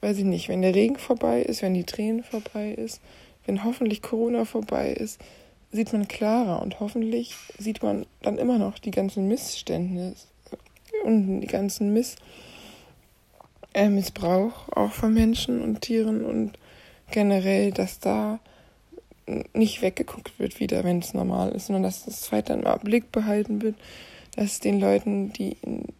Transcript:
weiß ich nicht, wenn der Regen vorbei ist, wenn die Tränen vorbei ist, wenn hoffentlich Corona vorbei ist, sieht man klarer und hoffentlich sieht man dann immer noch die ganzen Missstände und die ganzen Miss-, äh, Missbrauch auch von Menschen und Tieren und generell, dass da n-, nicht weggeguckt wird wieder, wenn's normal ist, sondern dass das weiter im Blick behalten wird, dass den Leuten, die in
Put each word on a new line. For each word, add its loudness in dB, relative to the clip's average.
weiß 0
ich 0
nicht, 0
wenn 0
der 6
Regen 4
vorbei 2
ist, -2
wenn 2
die 0
Tränen -2
vorbei -6
ist, -8
wenn -2
hoffentlich 0
Corona 0
vorbei -2
ist, -8
sieht -2
man 0
klarer 0
und -6
hoffentlich -4
sieht -6
man -2
dann 0
immer 2
noch 0
die -6
ganzen 0
Missstände -4
und 2
die -6
ganzen 0
Miss-, 0
äh, 6
Missbrauch 2
auch 2
von 2
Menschen 4
und -2
Tieren 0
und -2
generell, 4
dass -2
da 0
n-, -4
nicht 2
weggeguckt -4
wird -4
wieder, 0
wenn's 0
normal -2
ist, -6
sondern 0
dass -4
das -10
weiter 0
im 2
Blick 0
behalten 0
wird, -2
dass -2
den 2
Leuten, 2
die -6
in -6